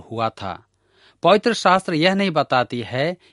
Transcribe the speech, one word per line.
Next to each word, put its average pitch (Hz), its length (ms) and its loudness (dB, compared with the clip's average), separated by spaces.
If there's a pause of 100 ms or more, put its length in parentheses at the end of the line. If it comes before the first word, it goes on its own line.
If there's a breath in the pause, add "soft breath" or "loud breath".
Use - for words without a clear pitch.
(120)
हुआ 113 180 -4
था। 92 360 -12 (580 soft breath)
पवित्र 208 300 4
शास्त्र 190 400 0
यह 170 200 2
नहीं 196 180 -2
बताती 131 500 -2
है 139 360 -6 (160 soft breath)